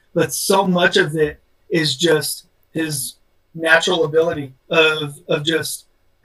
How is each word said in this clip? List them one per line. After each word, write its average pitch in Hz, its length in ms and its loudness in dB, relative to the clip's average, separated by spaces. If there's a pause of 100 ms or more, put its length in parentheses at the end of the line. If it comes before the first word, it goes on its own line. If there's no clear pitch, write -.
(140)
but 165 200 0
so 196 320 2
much 180 320 2
of 160 180 0
it 151 240 0 (300)
is 151 260 0
just 156 520 0 (240)
his 160 440 -6 (380)
natural 165 500 0
ability 156 500 -2 (160)
of, 156 580 0
of 151 160 -2
just 156 420 -4 (400)